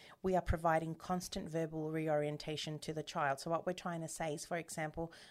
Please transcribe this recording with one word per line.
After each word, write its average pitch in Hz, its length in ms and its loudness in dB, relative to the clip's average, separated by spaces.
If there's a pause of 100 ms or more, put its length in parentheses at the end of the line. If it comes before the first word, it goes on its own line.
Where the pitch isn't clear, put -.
(220)
we 185 140 4
are 175 40 6
providing 160 540 4
constant 180 560 -4
verbal 156 400 -2
reorientation 151 880 0
to 160 140 -4
the 156 80 -2
child. 143 360 0
So - 120 -2
what 165 160 2
we're 180 80 2
trying 170 260 -4
to 160 80 -4
say 160 240 -2
is, 156 140 -4
for 180 100 -2
example, 160 560 -4 (180)